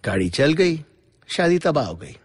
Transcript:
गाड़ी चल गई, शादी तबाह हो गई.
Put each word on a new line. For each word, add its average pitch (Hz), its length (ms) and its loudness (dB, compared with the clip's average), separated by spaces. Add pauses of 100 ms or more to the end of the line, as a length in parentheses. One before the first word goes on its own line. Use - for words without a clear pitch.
गाड़ी 95 240 0
चल 139 240 2
गई, 170 220 2 (600)
शादी 175 220 2
तबाह 147 260 0
हो 82 160 -8
गई. - 220 -18